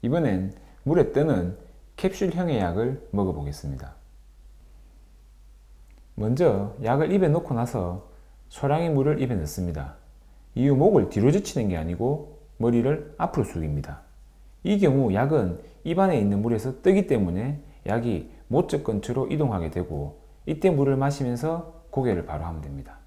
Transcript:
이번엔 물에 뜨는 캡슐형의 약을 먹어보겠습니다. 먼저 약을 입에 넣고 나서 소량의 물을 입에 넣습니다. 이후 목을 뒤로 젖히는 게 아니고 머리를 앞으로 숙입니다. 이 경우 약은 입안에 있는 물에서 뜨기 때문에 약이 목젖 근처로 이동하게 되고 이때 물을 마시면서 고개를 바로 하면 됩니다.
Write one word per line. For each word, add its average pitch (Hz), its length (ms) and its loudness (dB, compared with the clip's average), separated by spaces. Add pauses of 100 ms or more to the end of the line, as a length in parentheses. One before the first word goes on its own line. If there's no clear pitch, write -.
이번엔 117 520 0 (300)
물에 151 280 4
뜨는 107 460 0 (380)
캡슐형의 175 640 -2
약을 101 520 -2
먹어보겠습니다. 71 840 -4 (2250)
먼저 110 680 2
약을 135 280 2
입에 190 180 4
넣고 165 240 0
나서 101 560 -4 (400)
소량의 160 420 0
물을 143 300 2
입에 123 140 0
넣습니다. 78 600 -4 (600)
이후 135 200 4
목을 151 340 4
뒤로 110 220 4
젖히는 156 380 -2
게 87 80 -2
아니고 104 600 -4 (180)
머리를 120 600 0
앞으로 - 280 -2
숙입니다. 73 560 -6 (600)
이 202 160 2
경우 135 340 4
약은 113 460 2 (240)
입안에 170 360 2
있는 101 220 2
물에서 117 400 -2
뜨기 190 260 4
때문에 113 560 0 (240)
약이 113 440 -2 (160)
목젖 147 360 0
근처로 123 440 -2
이동하게 107 440 -2
되고 73 500 -6 (240)
이때 160 240 0
물을 139 280 2
마시면서 143 920 -4
고개를 107 340 0
바로 78 200 -8
하면 80 160 -8
됩니다. 69 460 -14